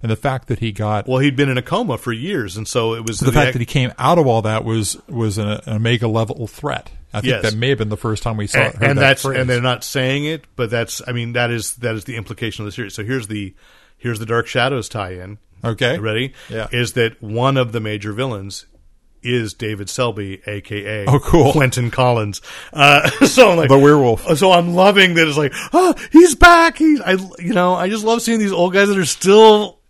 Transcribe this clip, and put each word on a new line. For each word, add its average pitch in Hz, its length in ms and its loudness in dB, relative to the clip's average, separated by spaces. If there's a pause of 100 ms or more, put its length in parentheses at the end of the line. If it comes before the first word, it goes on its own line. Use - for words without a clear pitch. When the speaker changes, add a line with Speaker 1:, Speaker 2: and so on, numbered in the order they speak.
Speaker 1:
and 113 80 -4
the 110 60 0
fact 131 320 -6
that - 120 -4
he 113 120 -4
got 107 380 -4
Speaker 2:
Well, 127 100 0
he'd 139 160 2
been 135 140 0
in 127 80 -2
a 127 40 -4
coma 170 360 -4
for 120 160 -6
years, 117 420 -8
and 110 100 -10
so 113 300 -2
it 113 100 -10
was 110 140 -6
Speaker 1:
the 131 60 0
Speaker 2:
the 127 80 2
Speaker 1:
fact 139 160 4
Speaker 2:
ex- 127 60 -6
Speaker 1:
that 127 40 -2
he 117 60 -2
came 127 340 -2
out 151 180 2
of 160 100 2
all 113 160 2
that 110 200 -2
was, 110 320 -4 (120)
was 113 300 -4
an, 104 120 -4
an 104 180 -8
Omega 113 400 -2
level 113 400 -4
threat. - 420 -10 (260)
I 107 60 -6
think 120 100 -2
Speaker 2:
Yes. 110 120 -2
Speaker 1:
that 107 120 -2
may 117 140 -2
have 135 80 0
been 107 120 -4
the 104 80 -6
first 110 260 -6
time 113 140 -4
we 104 100 -6
saw, - 120 -2
Speaker 2:
And, 131 140 -2
Speaker 1:
heard 101 160 -6
Speaker 2:
and 139 80 0
Speaker 1:
that 139 40 0
Speaker 2:
that's, 135 200 2
Speaker 1:
phrase. 135 180 -4
Speaker 2:
and 131 80 -2
they're 123 140 0
not 123 220 -2
saying 135 420 -4
it, 156 200 -8 (100)
but 117 160 -4
that's, 117 360 -4
I 127 40 -8
mean, 120 220 -6
that 120 180 0
is, 117 240 -6
that 117 180 -4
is 107 120 -8
the 120 100 -12
implication 110 480 -10
of - 20 -10
the 101 60 -10
series. 98 240 -12
So 110 80 -10
here's 117 240 -6
the, 101 260 -10 (460)
here's 120 180 -6
the 113 80 -10
Dark 117 220 -2
Shadows 127 420 -2
tie-in. 92 480 -10 (260)
Speaker 1:
Okay. 120 320 -2
Speaker 2:
You 101 60 -8
ready? 113 320 -6 (160)
Speaker 1:
Yeah. 110 220 -8
Speaker 2:
Is 120 220 -4
that 113 280 -2
one 120 340 -2
of 123 160 0
the 117 80 -6
major 107 340 -8
villains 104 520 -10 (560)
is 120 320 -4
David 104 360 -10
Selby, 104 560 -6
A 104 140 -10
K 104 440 -8
A 98 60 -4
Speaker 1:
Oh, 139 100 4
cool. 135 340 2
Speaker 2:
Quentin 127 380 0
Collins. 117 500 -2 (320)
Uh, 147 360 2
<laughs> - 180 2
so 233 240 6
I'm 170 60 2
like, 151 120 2
Speaker 1:
The 135 80 10
werewolf. 139 600 4
Speaker 2:
so 185 140 4
I'm 175 220 4
loving 190 400 4
that 165 120 4
it's 147 120 -2
like, 147 160 0 (180)
"Oh, 349 240 4 (160)
he's 330 240 8
back." 339 420 6
He's, 311 220 2
I, 185 120 -2 (280)
you 175 140 -4
know, 180 220 2
I 175 120 -2
just 214 160 -4
love 226 180 2
seeing 233 180 0
these 202 120 0
old 180 220 0
guys 202 160 4
that 196 80 2
are 180 80 2
still 208 720 6 (100)